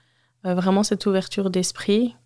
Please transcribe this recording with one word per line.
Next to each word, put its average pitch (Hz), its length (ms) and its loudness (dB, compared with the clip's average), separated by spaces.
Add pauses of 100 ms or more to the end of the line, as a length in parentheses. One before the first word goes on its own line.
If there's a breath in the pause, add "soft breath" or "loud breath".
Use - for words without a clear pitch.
(460)
Euh, 180 80 0
vraiment 190 300 2
cette 208 220 -2
ouverture 190 440 0
d'esprit, 202 640 0 (120)